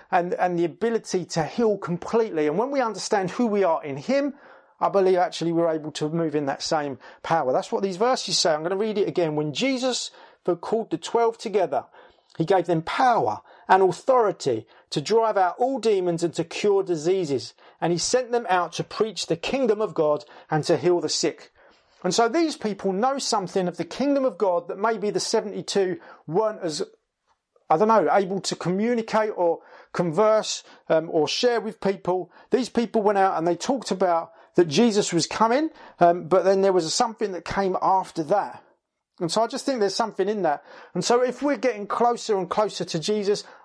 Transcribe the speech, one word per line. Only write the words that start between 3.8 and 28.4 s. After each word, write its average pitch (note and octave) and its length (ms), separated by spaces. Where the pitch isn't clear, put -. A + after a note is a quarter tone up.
in C#3 140
him, C#4 380
I F3 80
believe F#3 280
actually E3+ 360
we're E3+ 180
able D#3 220
to D3+ 160
move D#3+ 260
in D3+ 120
that C3+ 140
same D3 380
power. D3+ 300
That's F#3 180
what G#3+ 120
these G3 140
verses A3+ 400
say. F3+ 160
I'm D3+ 120
gonna F3+ 120
read G#3 220
it F3+ 100
again. D#3+ 280
"When D3+ 180
Jesus B3+ 560
called A3 300
the E3 80
twelve A#3 400
together, F3 480
he E3 80
gave F3+ 220
them E3 160
power E3 580
and F#3+ 140
authority F#3 840
to D#3+ 100
drive G#3+ 380
out A3+ 200
all C4 200
demons F#3 460
and E3+ 100
to D#3+ 100
cure G3 380
diseases. E3 720
And E3+ 120
he F3 60
sent A#3+ 340
them A#3+ 180
out F3 240
to D#3+ 100
preach - 420
the D#3+ 100
kingdom A3 440
of G3 140
God D3+ 300
and D#3 140
to E3+ 120
heal E3+ 240
the D3+ 80
sick." - 440
And F3+ 100
so A#3 160
these D#4+ 280
people G3 360
know B3 260
something F#3+ 500
of E3+ 80
the E3+ 80
kingdom C#4 400
of A3 120
God F3 320
that F3+ 80
maybe G#3 320
the F3+ 120
seventy-two F#3+ 800
weren't G3+ 360
as, D#3+ 200
I D3+ 80
don't G#3+ 100
know, G#3 240
able G3 280